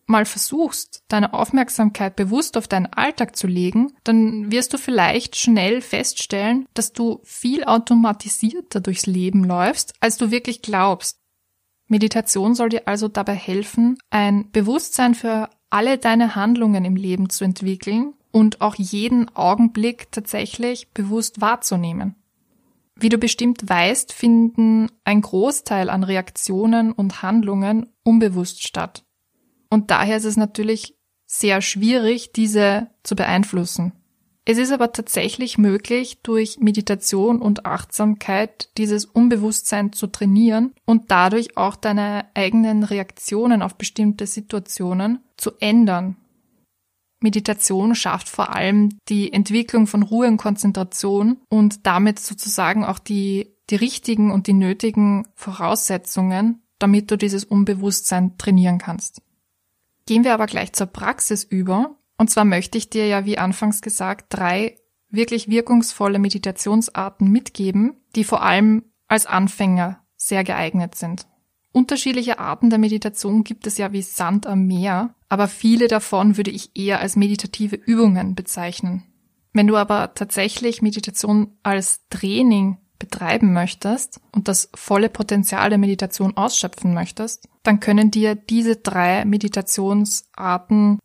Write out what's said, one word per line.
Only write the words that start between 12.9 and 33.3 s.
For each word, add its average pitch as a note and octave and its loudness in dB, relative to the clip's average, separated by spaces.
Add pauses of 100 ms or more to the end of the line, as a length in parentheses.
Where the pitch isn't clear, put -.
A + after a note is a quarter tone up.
dabei G3+ -4
helfen, G#3 0 (100)
ein G3+ 0
Bewusstsein A#3+ 2
für A3 -4 (180)
alle A#3+ 0
deine A#3 2
Handlungen G#3 2
im F#3 0
Leben F#3 -2
zu - -6
entwickeln G3 -2 (200)
und A3 4
auch G#3 0
jeden A3+ 0
Augenblick A3+ 2
tatsächlich A3 -8
bewusst G#3+ -4
wahrzunehmen. G3 -2 (800)
Wie A3+ 0
du A3+ 4
bestimmt A#3+ -2
weißt, F3+ 0
finden A3+ 4 (160)
ein G#3 4
Großteil G3+ -2
an F#3+ -2
Reaktionen G3 0
und G3 -4
Handlungen G3+ 0 (100)
unbewusst G#3 2
statt. - -10 (640)
Und G#3 2
daher G#3 2
ist G#3+ -4
es G#3+ -2
natürlich G#3+ -2 (300)
sehr G3 0
schwierig, A3+ 0
diese G#3 2 (160)
zu - -4
beeinflussen. F3+ -2 (520)